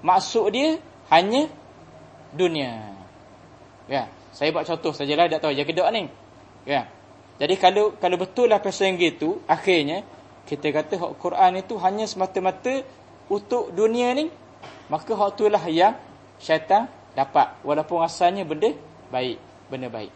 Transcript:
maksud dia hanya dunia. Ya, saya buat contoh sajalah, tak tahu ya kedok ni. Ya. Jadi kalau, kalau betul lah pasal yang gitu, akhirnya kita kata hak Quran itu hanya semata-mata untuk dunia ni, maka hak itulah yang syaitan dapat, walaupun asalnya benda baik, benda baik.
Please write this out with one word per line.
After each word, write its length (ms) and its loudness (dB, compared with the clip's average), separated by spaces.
maksud 480 2
dia 240 0
hanya 400 4
dunia. 640 -2
Ya, 160 -2
saya 160 -2
buat 160 -2
contoh 320 -4
sajalah, 320 2
tak 160 -2
tahu 80 0
ya 160 -2
kedok 240 0
ni. 160 -4
Ya. 240 -2
Jadi 240 0
kalau, 400 4
kalau 160 0
betul 320 0
lah 160 2
pasal 280 0
yang 40 -4
gitu, 480 -2
akhirnya 640 0
kita 240 -4
kata 240 -2
hak 240 -6
Quran 400 2
itu 160 -8
hanya 320 -2
semata-mata 720 -2
untuk 480 -2
dunia 400 2
ni, 160 -4
maka 240 -4
hak 240 0
itulah 320 2
yang 320 4
syaitan 480 2
dapat, 480 2
walaupun 400 -2
asalnya 480 0
benda 240 0
baik, 240 -4
benda 240 -10
baik. 240 -12